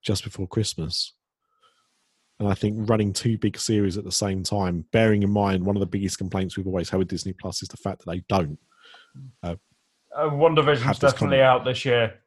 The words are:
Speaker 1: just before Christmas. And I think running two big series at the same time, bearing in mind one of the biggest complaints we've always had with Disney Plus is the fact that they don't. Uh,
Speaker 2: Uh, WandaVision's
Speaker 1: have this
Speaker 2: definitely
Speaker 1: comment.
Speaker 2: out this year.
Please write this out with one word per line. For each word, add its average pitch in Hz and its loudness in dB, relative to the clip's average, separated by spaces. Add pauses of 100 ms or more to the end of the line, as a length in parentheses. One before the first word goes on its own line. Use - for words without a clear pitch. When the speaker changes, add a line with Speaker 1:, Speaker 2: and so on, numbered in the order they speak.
Speaker 1:
just - -4
before 98 -8
Christmas. - -6 (1300)
And 104 0
I 98 2
think 107 -2
running 107 2
two 113 0
big 104 -2
series 101 0
at 104 -8
the 92 -10
same 95 -2
time, 90 -2
bearing 110 4
in 98 2
mind 98 2
one 101 0
of 101 -2
the 98 0
biggest 98 -4
complaints 95 -4
we've 95 -6
always 90 -4
had 95 -2
with 92 0
Disney 92 -8
Plus - -10
is 90 -14
the - -18
fact - -8
that 87 -10
they 90 -8
don't. 82 0 (840)
Uh, 87 -6 (600)
Speaker 2:
Uh, 147 -2
WandaVision's 147 4
Speaker 1:
have 117 0
this 139 6
Speaker 2:
definitely 120 2
Speaker 1:
comment. 131 8
Speaker 2:
out 127 6
this 127 -4
year. 120 2 (120)